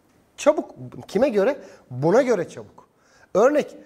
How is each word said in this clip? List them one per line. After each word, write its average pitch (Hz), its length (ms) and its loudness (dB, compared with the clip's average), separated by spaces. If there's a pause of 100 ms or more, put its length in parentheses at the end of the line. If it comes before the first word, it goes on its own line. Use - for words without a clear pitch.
(360)
çabuk. 311 380 0 (340)
Kime 254 200 2
göre? 208 280 0 (340)
Buna 151 320 2
göre 220 260 -2
çabuk. - 400 -20 (460)
Örnek, 262 520 2